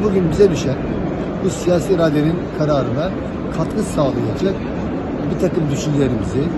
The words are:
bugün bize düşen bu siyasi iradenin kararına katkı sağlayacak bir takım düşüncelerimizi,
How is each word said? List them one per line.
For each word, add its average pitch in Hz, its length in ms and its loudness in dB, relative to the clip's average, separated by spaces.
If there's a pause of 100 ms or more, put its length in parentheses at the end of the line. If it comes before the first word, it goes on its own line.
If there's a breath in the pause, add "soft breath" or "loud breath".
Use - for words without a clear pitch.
bugün 190 260 2
bize 185 200 6
düşen 139 240 0 (680)
bu 185 60 2
siyasi 175 420 0
iradenin 160 440 4 (220)
kararına 147 480 0 (500)
katkı 165 260 -2
sağlayacak 143 720 0 (760)
bir 165 100 -2
takım 170 300 0
düşüncelerimizi, 135 720 0 (160)